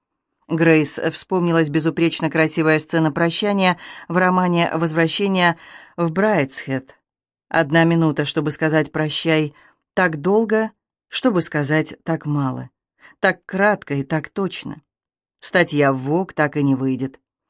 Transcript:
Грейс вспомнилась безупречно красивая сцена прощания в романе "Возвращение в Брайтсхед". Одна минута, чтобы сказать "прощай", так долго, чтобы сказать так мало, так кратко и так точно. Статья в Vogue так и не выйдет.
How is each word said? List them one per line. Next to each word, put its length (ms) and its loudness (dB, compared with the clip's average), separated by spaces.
Грейс 500 2
вспомнилась 560 0
безупречно 600 0
красивая 500 2
сцена 340 0
прощания 640 0
в 80 0
романе 560 2
"Возвращение 840 0
в 160 -2
Брайтсхед". 840 -2
Одна 360 2
минута, 400 2
чтобы 240 -2
сказать 420 0
"прощай", 640 -2
так 260 0
долго, 520 0
чтобы 340 0
сказать 640 -2
так 220 -4
мало, 460 -4
так 260 -2
кратко 480 -2
и 100 -2
так 260 -4
точно. 520 -8
Статья 540 2
в 160 -6
Vogue 240 -2
так 240 -2
и 60 0
не 100 4
выйдет. 460 -4